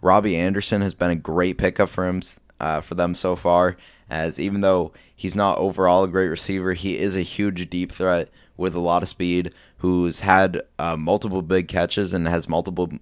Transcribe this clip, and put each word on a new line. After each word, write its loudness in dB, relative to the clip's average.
Robbie 4
Anderson 0
has -2
been 0
a 0
great 0
pickup 0
for -4
him, -2
uh, -2
for -12
them 0
so 0
far, 2
as -6
even -2
though 2
he's -6
not 2
overall 4
a -2
great 0
receiver, -2
he -4
is -2
a -2
huge -4
deep -4
threat 0
with -2
a -2
lot 2
of -6
speed, -2
who's 0
had, 4
uh, -2
multiple -2
big 0
catches -2
and 0
has -2
multiple -2